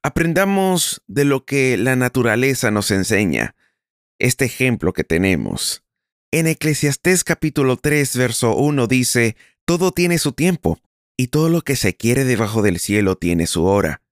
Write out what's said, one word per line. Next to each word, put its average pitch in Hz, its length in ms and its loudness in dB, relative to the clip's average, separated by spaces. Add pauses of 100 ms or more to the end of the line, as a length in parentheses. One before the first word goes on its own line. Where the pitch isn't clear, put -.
Aprendamos 185 1040 0
de 143 200 0
lo 135 180 0
que 131 320 0
la 127 220 0
naturaleza 123 720 0
nos 104 200 -2
enseña, 95 640 0 (640)
este 123 260 0
ejemplo 117 480 -2
que 82 100 -4
tenemos. 80 800 -2 (480)
En 160 160 0
Eclesiastés 156 800 0
capítulo 143 500 0
tres, 147 400 -2
verso 123 400 0
uno 139 320 0
dice, 120 480 0 (300)
"Todo 175 260 0
tiene 175 260 0
su 147 140 -2
tiempo, 160 480 -2 (380)
y 123 100 -2
todo 156 220 0
lo 170 120 0
que 139 140 -4
se 95 220 -2
quiere 120 260 0
debajo 113 380 0
del 92 180 2
cielo 101 380 0
tiene 85 300 0
su 82 180 -2
hora". 95 360 0 (100)